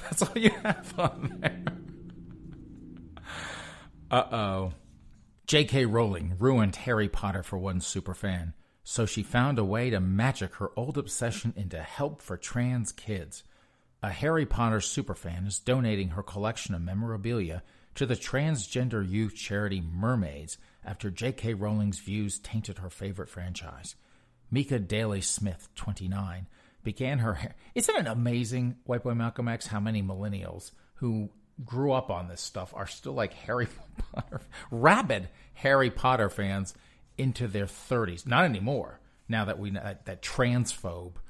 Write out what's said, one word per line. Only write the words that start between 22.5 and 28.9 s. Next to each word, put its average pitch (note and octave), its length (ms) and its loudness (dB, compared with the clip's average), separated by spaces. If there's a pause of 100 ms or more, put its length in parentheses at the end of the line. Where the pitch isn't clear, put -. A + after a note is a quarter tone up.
her F2+ 120 -8
favorite F#2+ 380 -6
franchise. - 680 -10 (560)
Mika C3+ 280 2
Daly G#2+ 420 0
Smith, - 540 -2
twenty-nine, F#2 720 -4 (380)
began B2+ 360 0
her A2+ 140 2
ha-, - 140 -4 (260)
isn't G#4 220 4
it G#3 100 4
amazing, A#2+ 800 2
White A#2+ 200 -2